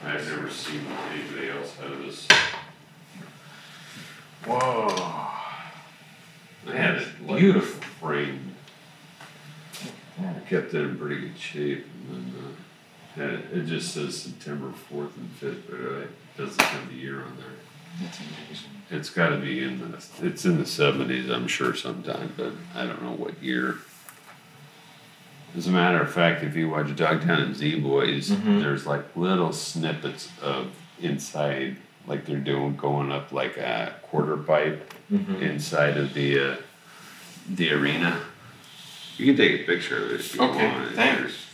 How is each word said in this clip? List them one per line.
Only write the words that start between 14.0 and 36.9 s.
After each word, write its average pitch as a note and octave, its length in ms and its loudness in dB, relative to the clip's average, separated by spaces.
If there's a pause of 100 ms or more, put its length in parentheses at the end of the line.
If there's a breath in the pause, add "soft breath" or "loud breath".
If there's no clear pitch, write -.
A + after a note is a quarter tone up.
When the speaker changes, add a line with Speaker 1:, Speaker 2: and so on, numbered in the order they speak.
Speaker 1:
September C2+ 500 -8
fourth - 460 -8
and B1 140 -10
fifth, - 380 -8
but, B1+ 100 -10
uh, C2 200 -6
it - 100 -10 (280)
doesn't C2+ 240 -2
have C#2 280 0
the B1+ 60 -12
year C2+ 280 -8
on B1+ 140 -12
there. - 180 -14 (460)
Speaker 2:
That's F3 180 -8
amazing. - 500 -12 (220)
Speaker 1:
It's D2+ 180 -6
gotta D#2 280 4
be C2 260 -2
in B1+ 160 -4
the, A1+ 240 -10 (220)
it's - 200 -2
in E2+ 120 6
the - 80 2
seventies, C2 640 2
I'm B1 180 0
sure, B1 280 0
sometime, A#1+ 640 -6
but B1 160 -4 (220)
I B1 100 -2
don't A#1+ 180 -6
know A#1+ 100 -6
what - 300 -6
year. B1 340 0 (1800)
As E2+ 100 -4
a F2+ 40 4
matter F2 280 8
of D2+ 120 2
fact, E2 320 6
if D2+ 120 -2
you D#2+ 140 2
watch D2+ 260 0
Dogtown D#2+ 460 4
and B1+ 140 0
Z D2+ 240 0
Boys, C#2 500 2
Speaker 2:
Mm-hmm. G3+ 300 4
Speaker 1:
there's, C#2+ 260 0
like, C#2+ 320 -2
little F2 340 4
snippets D2+ 760 -4 (120)
of C2 300 -2 (300)
inside, C#2 760 -2 (280)
like, C#2+ 200 -4
they're D2 120 -2
doing, C#2 380 0
going C#2+ 360 0
up, C#2+ 200 -4
like, C2+ 260 -2
a A#1+ 460 -2
quarter D2+ 340 0
pipe D2+ 560 2 (180)
Speaker 2:
Mm-hmm. G2 300 2
Speaker 1:
inside D2 560 4
of C#2 160 0
the, C#2 380 4
uh, C2+ 40 -2 (960 loud breath)